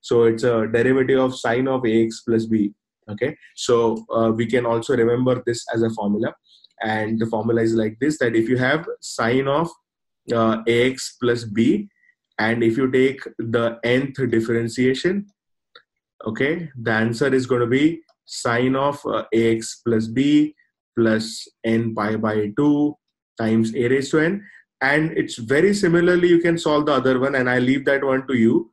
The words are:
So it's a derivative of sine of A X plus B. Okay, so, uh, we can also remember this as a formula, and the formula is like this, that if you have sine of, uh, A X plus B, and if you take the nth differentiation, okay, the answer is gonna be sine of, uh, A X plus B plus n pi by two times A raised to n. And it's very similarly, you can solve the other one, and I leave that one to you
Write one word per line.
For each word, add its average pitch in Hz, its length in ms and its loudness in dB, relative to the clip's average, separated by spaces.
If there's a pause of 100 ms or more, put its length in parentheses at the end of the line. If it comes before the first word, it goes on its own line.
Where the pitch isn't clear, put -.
So 117 240 2
it's 113 180 0
a 113 240 0
derivative 131 520 2
of 131 200 -2
sine 127 300 0
of 127 160 -2
A 113 200 2
X - 220 -10
plus 113 180 0
B. 107 280 0 (360)
Okay, 123 280 -6 (180)
so, 117 580 0
uh, 113 220 2
we 117 100 -2
can 120 200 0
also 117 320 0
remember 120 480 2
this 117 280 -4
as 113 80 0
a 113 100 0
formula, 110 440 -4 (460)
and 110 360 -4
the 113 100 -2
formula 113 340 0
is 113 120 2
like 110 280 0
this, 151 180 -2
that 117 160 0
if 113 140 2
you 123 80 2
have 139 280 0 (140)
sine 127 480 -2
of, 156 220 0 (640)
uh, 113 340 2
A 120 240 2
X - 300 -12
plus 120 240 0
B, 127 420 0 (520)
and 117 240 0
if 113 140 2
you 131 140 0
take 131 300 2 (160)
the 117 460 -2
nth 127 460 -2
differentiation, 123 1000 0 (960)
okay, 143 500 -4
the 117 160 -4
answer 117 420 0
is 127 120 0
gonna 120 220 0
be 147 340 0 (240)
sine 127 500 -2
of, 139 300 -2
uh, 107 180 -4 (100)
A 113 220 2
X - 300 -10
plus 113 220 0
B 143 480 2 (400)
plus 110 520 0 (160)
n 113 320 0
pi 107 200 -2
by 107 420 -2
two 147 400 2 (420)
times 113 360 0
A 120 120 0
raised 131 240 0
to 156 80 2
n. 180 240 0 (380)
And 151 360 0
it's - 200 -6
very 139 360 2
similarly, 175 540 2
you 170 120 6
can 170 180 2
solve 151 280 0
the 151 80 2
other 131 260 2
one, 139 160 -2
and 127 140 0
I 123 100 2
leave 131 260 0
that 139 180 2
one 131 240 0
to 135 80 0
you 120 380 2